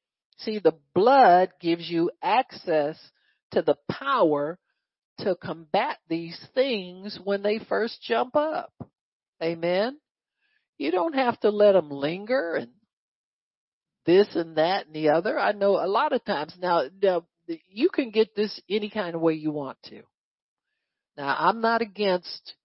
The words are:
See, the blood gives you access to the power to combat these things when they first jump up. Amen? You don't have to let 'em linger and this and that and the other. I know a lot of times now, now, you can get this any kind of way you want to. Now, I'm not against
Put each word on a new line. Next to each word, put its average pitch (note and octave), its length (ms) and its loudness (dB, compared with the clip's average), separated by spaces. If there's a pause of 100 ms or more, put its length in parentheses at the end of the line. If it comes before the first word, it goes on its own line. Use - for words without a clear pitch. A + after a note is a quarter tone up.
(380)
See, G#3+ 200 -6
the E3 200 2 (160)
blood F#3+ 560 6 (100)
gives E3+ 280 -2
you E3+ 220 0 (120)
access E3 760 -2 (560)
to F3+ 100 0
the D#3+ 140 2 (140)
power F3 680 0 (640)
to F#3+ 140 -2
combat F3 640 -4 (100)
these E3 300 -6 (160)
things G3+ 680 -4
when G3 180 -2
they G#3+ 160 -2
first G#3 440 -6
jump B3 340 -4
up. D4+ 360 -2 (720)
Amen? F3+ 560 -2 (800)
You C#4+ 140 -4
don't E4+ 240 0
have B3 260 0
to G#3+ 100 2
let G#3 240 6
'em D#3+ 160 2
linger G3+ 640 -4
and - 160 -4 (1300)
this F#3+ 320 4
and D#3+ 200 -4
that F3 300 0
and D#3 80 -20
the D#3 140 0
other. F3+ 300 0
I G#3 140 0
know G3+ 300 2
a E3+ 60 -2
lot C4 240 0
of B3+ 120 -2
times D#3 340 -6
now, F3 260 0 (180)
now, F3+ 240 0 (420)
you A3 200 -2
can C4 220 -2
get G#3+ 240 0
this G#3 340 -4
any G#3 220 -4
kind F3+ 240 -6
of E3 80 -4
way E3 120 4
you D#3 160 -4
want C#3+ 340 -8
to. - 180 -20 (1120)
Now, C#3 220 -4
I'm G3 240 2
not A3+ 180 0
against G3 760 -4 (100)